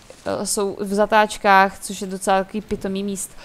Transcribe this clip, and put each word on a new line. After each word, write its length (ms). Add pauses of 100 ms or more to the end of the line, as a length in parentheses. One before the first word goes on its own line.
(260)
E, 200
jsou 340
v 140
zatáčkách, 840
což 220
je 60
docela 360
takový 180
pitomý 420
míst. 280 (140)